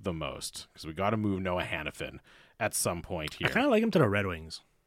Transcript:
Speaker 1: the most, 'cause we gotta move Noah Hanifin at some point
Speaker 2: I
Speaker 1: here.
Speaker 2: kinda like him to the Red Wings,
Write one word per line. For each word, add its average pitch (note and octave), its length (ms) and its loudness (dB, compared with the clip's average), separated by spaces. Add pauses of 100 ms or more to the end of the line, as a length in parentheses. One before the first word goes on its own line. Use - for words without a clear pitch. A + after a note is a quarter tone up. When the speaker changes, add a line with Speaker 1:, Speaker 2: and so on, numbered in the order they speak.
Speaker 1:
the G2 120 -2
most, - 600 -8
'cause - 120 -16
we D#2+ 80 -8
gotta G2+ 240 2
move G2+ 240 0
Noah F2+ 220 0
Hanifin D2+ 560 -6 (400)
at G#2 140 -2
some F2 280 -2
point D#2+ 340 -6
Speaker 2:
I - 100 -14
Speaker 1:
here. - 80 2
Speaker 2:
kinda C#4 160 4
like A3 140 6
him A3+ 80 2
to F#3 80 6
the A#2+ 100 8
Red G2+ 160 4
Wings, D#2+ 360 -6 (260)